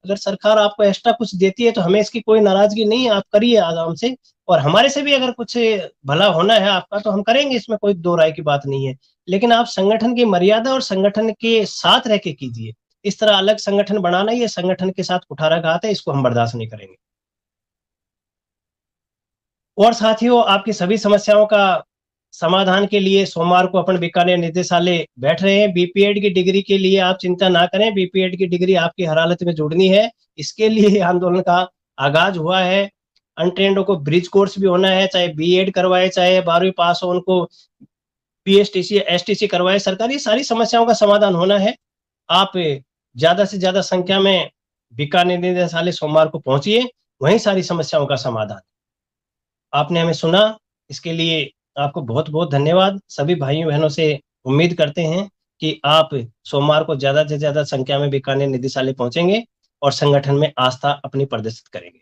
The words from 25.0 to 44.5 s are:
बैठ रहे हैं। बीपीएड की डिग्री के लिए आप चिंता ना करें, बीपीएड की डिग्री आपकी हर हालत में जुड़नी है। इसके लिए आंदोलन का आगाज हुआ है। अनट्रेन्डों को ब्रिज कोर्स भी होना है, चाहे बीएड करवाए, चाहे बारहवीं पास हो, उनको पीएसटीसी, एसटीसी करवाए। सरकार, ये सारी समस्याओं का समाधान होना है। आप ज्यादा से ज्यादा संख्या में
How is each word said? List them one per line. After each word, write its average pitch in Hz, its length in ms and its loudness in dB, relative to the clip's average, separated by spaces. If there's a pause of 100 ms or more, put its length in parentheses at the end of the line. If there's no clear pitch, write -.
बैठ 151 240 0
रहे 196 160 4
हैं। 208 140 2
बीपीएड 196 480 2
की 208 80 0
डिग्री 185 320 0
के 196 160 0
लिए 190 220 2
आप 185 180 0
चिंता 180 320 0
ना 175 160 4
करें, 208 280 0
बीपीएड 185 440 -2
की 185 80 0
डिग्री 180 300 0
आपकी 170 300 -2
हर 156 140 0
हालत 170 240 0
में 175 120 -2
जुड़नी 156 320 0
है। 214 240 2 (260)
इसके 214 320 -2
लिए 208 300 4
आंदोलन 180 420 0
का 180 260 0 (300)
आगाज 160 400 2
हुआ 180 220 0
है। 196 300 0 (480)
अनट्रेन्डों 190 460 0
को 196 120 0
ब्रिज 160 320 -2
कोर्स 196 320 0
भी 190 80 2
होना 185 200 2
है, 190 200 2
चाहे 180 200 -2
बीएड 175 460 0
करवाए, 185 360 2
चाहे 185 320 2
बारहवीं 175 300 2
पास 175 320 0
हो, 180 60 -2
उनको 180 340 0 (1040)
पीएसटीसी, 196 500 2
एसटीसी 196 500 -2
करवाए। 185 320 0
सरकार, 202 320 -2
ये 277 80 -4
सारी 240 240 -2
समस्याओं 233 420 0
का 233 80 2
समाधान 202 420 4
होना 190 220 2
है। 214 180 0 (540)
आप 190 220 2 (640)
ज्यादा 175 300 2
से 202 120 -8
ज्यादा 185 240 0
संख्या 185 380 -2
में 185 300 2 (440)